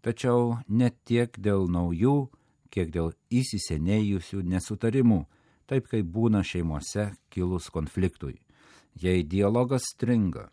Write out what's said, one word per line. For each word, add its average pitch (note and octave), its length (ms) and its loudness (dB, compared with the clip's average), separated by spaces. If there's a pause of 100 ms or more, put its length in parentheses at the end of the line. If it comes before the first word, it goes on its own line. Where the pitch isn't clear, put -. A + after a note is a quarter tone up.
tačiau A#2+ 640 0
ne A#2 240 4 (140)
tiek A#2+ 340 0
dėl G2 320 2
naujų, F2 580 2 (420)
kiek E2+ 200 -2
dėl E2 200 -2 (200)
įsisenėjusių G2 1120 0
nesutarimų, G#2+ 800 2 (480)
taip C3+ 180 -2
kaip G#2+ 200 -2
būna G#2+ 360 2
šeimose F2 680 -4 (200)
kilus F2+ 400 -4
konfliktui. D#2+ 680 -4 (600)
Jei F2+ 240 2
dialogas A2 720 0
stringa G#2+ 600 0